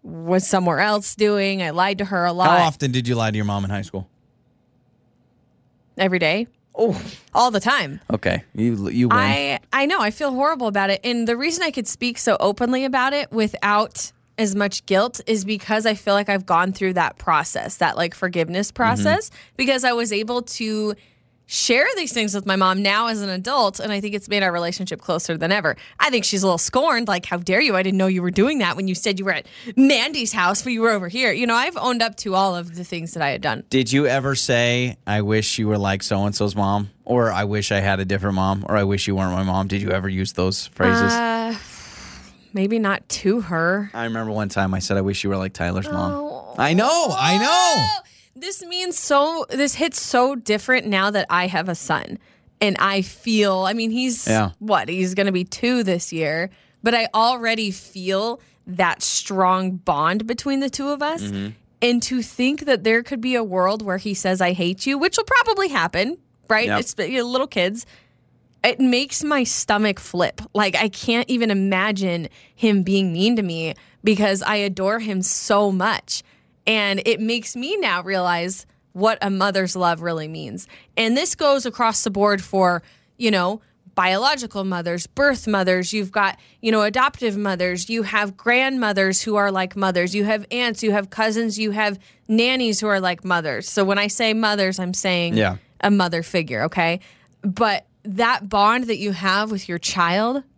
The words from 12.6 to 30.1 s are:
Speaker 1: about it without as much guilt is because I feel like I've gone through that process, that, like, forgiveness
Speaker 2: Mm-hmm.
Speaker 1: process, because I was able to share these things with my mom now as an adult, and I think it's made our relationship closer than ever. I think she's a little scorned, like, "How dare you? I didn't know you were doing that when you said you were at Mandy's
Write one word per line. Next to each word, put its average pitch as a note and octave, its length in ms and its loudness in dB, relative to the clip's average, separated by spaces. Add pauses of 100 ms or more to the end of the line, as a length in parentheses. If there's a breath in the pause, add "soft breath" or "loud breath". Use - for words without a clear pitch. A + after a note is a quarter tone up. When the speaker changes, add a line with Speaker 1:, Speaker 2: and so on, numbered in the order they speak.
Speaker 1:
about C4 300 0
it - 180 -4
without G#3+ 800 0 (260)
as G#3 160 0
much G3+ 300 -2
guilt G3+ 420 2
is G#3 200 -2
because G#3+ 400 -2
I G#3+ 80 2
feel G#3 180 -2
like G3+ 160 2
I've G3 160 0
gone F#3 300 2
through F#3+ 200 -2
that E3+ 220 0
process, - 600 -2
that, - 200 0
like, E3+ 180 -2
forgiveness F3+ 540 -2
Speaker 2:
Mm-hmm. - 80 -12
Speaker 1:
process, B3 540 2 (260 loud breath)
because C4 280 0
I B3 100 4
was A#3 180 -2
able A3 300 -2
to G#3+ 520 -4 (540 soft breath)
share B3+ 380 2 (100)
these D#4+ 160 -4
things G#3+ 220 -2
with G3+ 100 -4
my F#3+ 120 0
mom F#3+ 260 2
now G#3 240 2
as A3 160 -4
an G3+ 80 -6
adult, G3+ 480 0
and G#3+ 140 -6
I G3+ 80 -2
think G#3 160 -6
it's G3+ 120 -8
made G3+ 140 0
our F#3+ 100 2
relationship F3 480 -4
closer E3 380 -4
than E3 140 0
ever. E3 240 0 (240 loud breath)
I D4+ 100 2
think A#3 140 0
she's F#3+ 180 0
a G3 40 2
little F3 120 2
scorned, B3+ 500 2
like, F3+ 160 -2
"How F3+ 120 -6
dare F3 240 0
you? B3+ 160 2
I F#3 80 2
didn't F#3+ 140 0
know F#3+ 100 4
you F#3 120 0
were F3 120 -2
doing B3+ 260 2
that F3+ 180 0
when F#3+ 120 -4
you F3+ 80 -2
said G3 240 -2
you G3 40 -6
were F#3+ 80 0
at D3+ 140 -4 (300 loud breath)
Mandy's C4+ 560 4